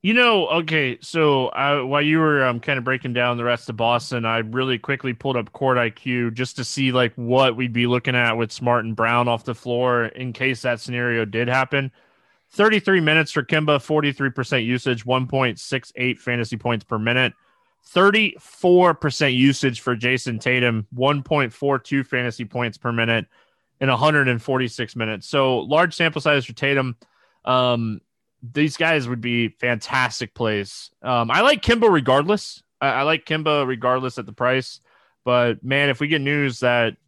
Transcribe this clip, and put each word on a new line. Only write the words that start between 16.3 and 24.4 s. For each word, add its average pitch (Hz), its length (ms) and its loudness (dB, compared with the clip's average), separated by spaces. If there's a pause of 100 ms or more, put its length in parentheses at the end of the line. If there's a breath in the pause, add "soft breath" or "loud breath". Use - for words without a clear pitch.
points 113 280 -4
per 110 160 -4
minute. 120 320 0 (540)
Thirty-four 185 1080 2
percent 139 400 0
usage 131 460 2
for 123 160 -2
Jason 120 420 -2
Tatum, 123 540 0
one 135 320 0
point 139 280 -2
four 139 280 -2
two 139 240 -4
fantasy 123 400 -6
points 117 340 -6
per 120 140 -4
minute 117 340 0 (540)
in 135 80 0
a 127 80 2
hundred 143 320 2
and 120 120 0